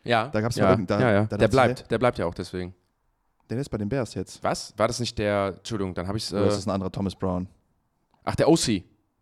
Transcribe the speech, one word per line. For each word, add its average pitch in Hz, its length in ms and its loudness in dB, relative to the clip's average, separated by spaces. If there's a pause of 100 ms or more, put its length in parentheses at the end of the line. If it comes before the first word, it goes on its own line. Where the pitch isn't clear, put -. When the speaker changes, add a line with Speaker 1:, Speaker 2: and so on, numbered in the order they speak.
Speaker 1:
Ja. 113 240 0
Speaker 2:
Da 107 120 -2
gab's 113 140 -2
Speaker 1:
Ja. 101 120 2
Speaker 2:
mal 95 40 6
irgend-, 90 200 2
da, 104 100 4
Speaker 1:
Ja, 123 120 4
ja. 101 120 6
Speaker 2:
da 107 120 -4
Speaker 1:
Der - 20 -4
Speaker 2:
dachte 117 60 6
ich, 104 60 4
Speaker 1:
bleibt, 127 300 4
Speaker 2:
hä? - 100 -20
Speaker 1:
der 113 80 0
bleibt 123 200 2
ja 90 80 0
auch 87 80 -4
deswegen. 90 380 -8 (760)
Speaker 2:
Der 113 100 -4
ist 143 80 -8
bei 117 80 -6
den 104 140 -2
Bears 135 240 -2
jetzt. - 280 -8
Speaker 1:
Was? - 360 -4
War 107 80 4
das 120 120 -4
nicht 117 200 -6
der, 101 400 0
Entschuldigung, 95 340 -4
dann 87 140 -6
hab 98 100 -4
ich's, - 160 -6
Speaker 2:
Oder 104 140 2
ist 104 60 4
Speaker 1:
äh, 101 40 0
Speaker 2:
das 98 100 -4
ein 104 40 -2
anderer 92 200 -2
Thomas 98 240 -4
Brown? 92 340 -4 (760)
Speaker 1:
Ach, - 100 -4
der - 140 2
O 165 80 8
C, 104 280 0 (380)